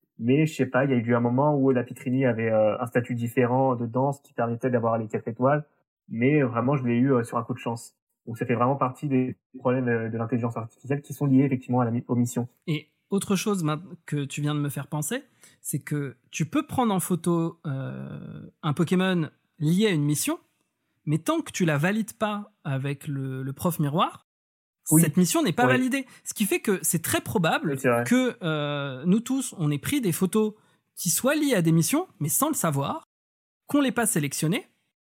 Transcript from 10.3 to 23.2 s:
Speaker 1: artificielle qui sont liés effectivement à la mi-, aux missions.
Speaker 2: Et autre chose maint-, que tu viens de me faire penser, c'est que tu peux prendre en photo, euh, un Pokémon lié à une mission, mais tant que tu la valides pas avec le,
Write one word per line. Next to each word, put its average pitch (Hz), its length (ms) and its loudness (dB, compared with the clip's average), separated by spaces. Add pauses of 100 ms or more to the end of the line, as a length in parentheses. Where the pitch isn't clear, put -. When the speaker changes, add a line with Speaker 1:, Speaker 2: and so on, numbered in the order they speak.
Speaker 1:
artificielle 127 460 -6
qui - 100 -14
sont 143 140 -2
liés 131 180 6
effectivement 127 360 0
à 123 40 2
la 113 60 0
mi-, 117 180 -2
aux 127 60 -2
missions. 120 340 0 (180)
Speaker 2:
Et 156 220 -4 (220)
autre 196 260 0
chose 202 260 -2
maint-, 151 200 -2 (240)
que 147 180 -4
tu 139 160 -8
viens 147 140 -2
de 147 60 -2
me 143 100 -2
faire 139 160 -8
penser, 160 360 -4 (380)
c'est - 200 -6
que 143 360 -6 (140)
tu 160 160 -2
peux 302 200 -2
prendre 233 280 0
en 180 60 0
photo, 170 680 -2
euh, 135 760 -10 (220)
un 151 100 0
Pokémon 180 560 0 (300)
lié 175 300 2
à - 20 2
une 151 140 2
mission, 151 340 0 (680)
mais 151 140 2
tant 311 240 0
que - 100 -14
tu 180 140 0
la 156 100 2
valides 202 380 0
pas 208 380 -6 (120)
avec 135 420 -6
le, 135 360 -6